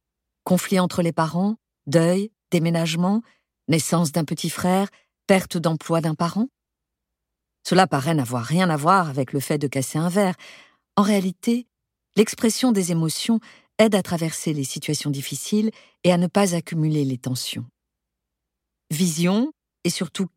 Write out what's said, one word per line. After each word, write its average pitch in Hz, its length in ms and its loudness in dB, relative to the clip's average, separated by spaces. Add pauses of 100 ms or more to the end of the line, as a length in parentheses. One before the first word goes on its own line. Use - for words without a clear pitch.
(460)
Conflit 185 340 2
entre 180 220 0
les 165 100 0
parents, 170 460 0 (300)
deuil, 175 440 2 (200)
déménagement, 170 720 2 (460)
naissance 165 460 2
d'un 165 100 0
petit 160 260 -4
frère, 185 380 0 (400)
perte 190 300 2
d'emploi 160 420 -2
d'un 156 160 -2
parent ? 196 320 -2 (1200)
Cela 180 180 4
paraît 151 300 0
n'avoir 123 300 -2
rien 175 240 2
à 156 80 0
voir 170 320 2
avec 131 240 -4
le 139 80 -2
fait 156 160 -2
de 143 100 -2
casser 135 300 -4
un 165 120 0
verre. 185 260 0 (600)
En 208 60 4
réalité, 208 680 0 (480)
l'expression 226 560 2
des 180 220 0
émotions 165 480 0 (360)
aide 214 180 4
à 185 60 2
traverser 165 520 -4
les 143 100 -4
situations 147 460 -4
difficiles 175 600 -4 (340)
et 180 80 6
à 175 40 2
ne 175 100 0
pas 190 280 2
accumuler 156 480 -2
les 131 140 -2
tensions. 123 480 -8 (1200)
Vision 175 640 0 (320)
et 175 80 0
surtout 185 460 -6